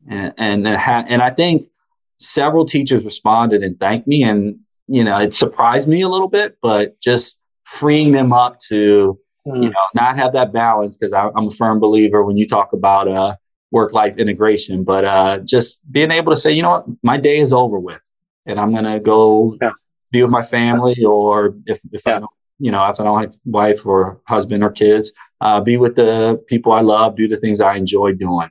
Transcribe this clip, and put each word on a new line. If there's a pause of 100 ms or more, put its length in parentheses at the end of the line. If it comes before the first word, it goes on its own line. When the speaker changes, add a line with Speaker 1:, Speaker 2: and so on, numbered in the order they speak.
Speaker 1:
And,
and,
ha-,
and
I
think (540)
several
teachers
responded
and
thanked
me.
And, (280)
you
know,
it
surprised
me
a
little
bit,
but
just (260)
freeing
them
up (100)
to, (300)
Speaker 2:
Mm.
Speaker 1:
you
know, (100)
not
have
that
balance,
'cause
I,
I'm
a
firm
believer
when
you
talk
about,
uh, (360)
work-life
integration,
but,
uh,
just (100)
being
able
to
say,
"You
know
what, (160)
my
day
is
over
with, (440)
and
I'm
gonna
go
Speaker 2:
Yeah. (400)
Speaker 1:
be
with
my
family,"
or (100)
if, (120)
if
I
Speaker 2:
Yeah.
Speaker 1:
don't, (280)
you
know,
if
I
don't
have (120)
wife
or
husband
or
kids, (280)
uh,
be
with
the
people
I
love,
do
the
things
I
enjoy
doing.